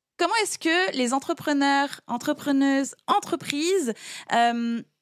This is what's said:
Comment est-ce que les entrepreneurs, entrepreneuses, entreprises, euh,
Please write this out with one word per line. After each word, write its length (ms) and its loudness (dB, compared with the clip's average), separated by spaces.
Comment 160 0
est-ce 160 -6
que 360 0
les 180 0
entrepreneurs, 760 0
entrepreneuses, 880 0
entreprises, 880 0
euh, 480 2